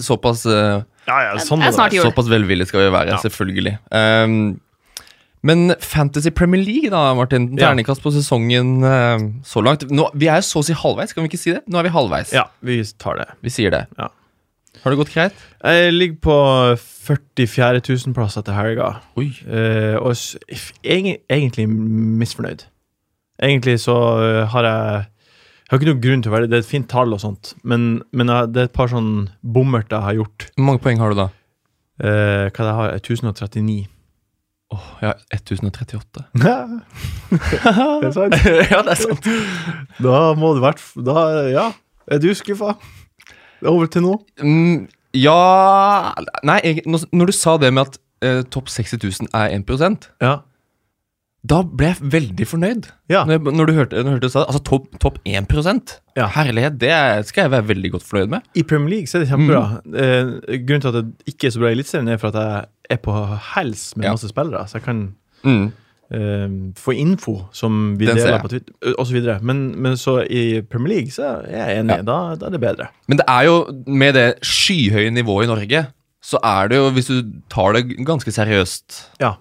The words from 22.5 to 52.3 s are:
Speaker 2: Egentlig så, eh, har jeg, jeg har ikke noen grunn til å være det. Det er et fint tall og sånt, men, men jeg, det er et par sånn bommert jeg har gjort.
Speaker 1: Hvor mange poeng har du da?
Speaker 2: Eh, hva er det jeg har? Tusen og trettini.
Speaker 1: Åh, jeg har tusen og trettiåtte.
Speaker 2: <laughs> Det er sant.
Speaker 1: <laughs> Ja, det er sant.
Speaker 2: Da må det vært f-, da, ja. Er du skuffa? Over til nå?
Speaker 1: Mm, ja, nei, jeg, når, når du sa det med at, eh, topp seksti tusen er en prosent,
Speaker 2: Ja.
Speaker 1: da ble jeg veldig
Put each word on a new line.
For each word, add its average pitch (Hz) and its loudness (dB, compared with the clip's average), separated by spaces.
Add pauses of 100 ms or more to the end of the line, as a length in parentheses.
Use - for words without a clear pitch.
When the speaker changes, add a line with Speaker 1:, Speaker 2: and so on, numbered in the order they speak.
Speaker 2:
Egentlig 131 2
så, 120 0 (480)
eh, 110 0
har 120 0
jeg, 107 0 (640)
jeg - -
har 135 4
ikke 151 2
noen 127 -2
grunn 127 2
til 107 -4
å - 2
være 113 2
det. 117 0
Det 120 4
er 117 2
et - -10 (100)
fint 120 -14
tall 123 0
og 101 -4
sånt, 101 -10
men, 117 0 (100)
men 123 0
jeg, 120 0
det 127 0
er 127 2
et 123 -4
par 127 0
sånn 107 -2 (160)
bommert 120 0
jeg 107 -2
har 101 -2
gjort. - -6
Speaker 1:
Hvor 135 2
mange 135 4
poeng 120 0
har 110 2
du 104 0
da? 95 0 (720)
Speaker 2:
Eh, 104 0
hva - -
er - -
det 113 -4
jeg 107 -2
har? 110 -4
Tusen 117 -4
og 101 -4
trettini. 104 -6 (840)
Speaker 1:
Åh, 101 -10 (140)
jeg 107 -2 (180)
har - -6
tusen 101 -6
og 98 -4
trettiåtte. - -14
Speaker 2:
<laughs> - -6 (960)
Det 233 0
er 135 -2
sant. 190 2
Speaker 1:
<laughs> 165 4
Ja, 196 4
det 175 0
er - 0
sant. 220 -2 (720)
Speaker 2:
Da 127 4 (160)
må 160 2
det 127 0
vært 151 0
f-, - -20
da, 156 2 (240)
ja. 170 0 (400)
Er 147 0
du 170 4
skuffa? 208 -6 (840)
Over 165 2
til 175 0
nå? 185 2 (260)
Speaker 1:
Mm, 156 2 (280)
ja, 143 6 (1040)
nei, 156 2
jeg, 160 -2
når, 160 -2
når 175 4
du 202 -2
sa 165 2
det 135 4
med 135 2
at, - -20 (240)
eh, 127 0 (100)
topp 131 -8
seksti - -6
tusen 98 -6
er 107 0
en 101 -4
prosent, 160 -2 (100)
Speaker 2:
Ja. 131 2 (1080)
Speaker 1:
da 147 2
ble 160 -2
jeg 147 -8
veldig 147 -2